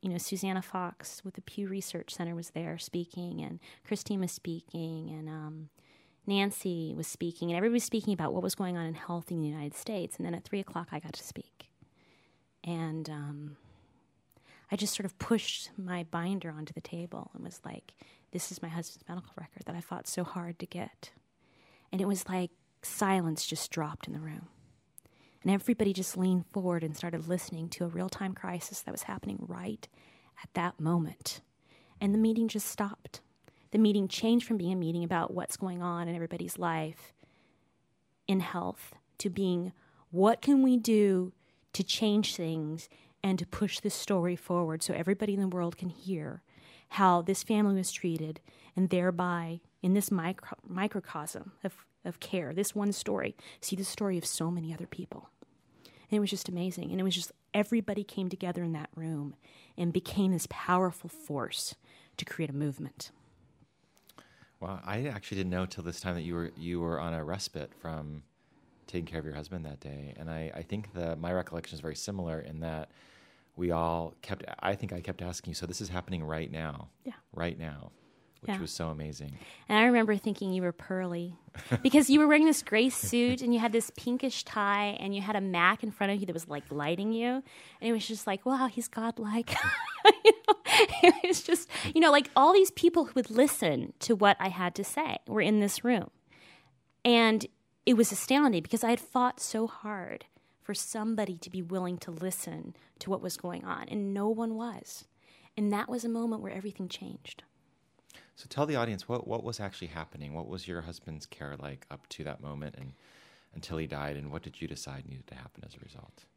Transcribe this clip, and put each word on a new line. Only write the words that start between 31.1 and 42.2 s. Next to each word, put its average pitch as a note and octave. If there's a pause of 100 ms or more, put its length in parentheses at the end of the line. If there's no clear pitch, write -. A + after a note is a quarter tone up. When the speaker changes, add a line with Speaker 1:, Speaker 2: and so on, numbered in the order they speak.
Speaker 1:
And G3+
the A3
meeting A3+
just G#3+
stopped. - (500)
The G#3+
meeting G#3
changed A#3
from A3+
being F3+
a F#3
meeting E3+
about E3+
what's -
going F3+
on E3+
in E3+
everybody's E3+
life D#3+ (1120)
in F#3+
health - (240)
to G3+
being, F3+ (360)
What G3
can C#4
we B3+
do G#3 (400)
to F#3
change G#3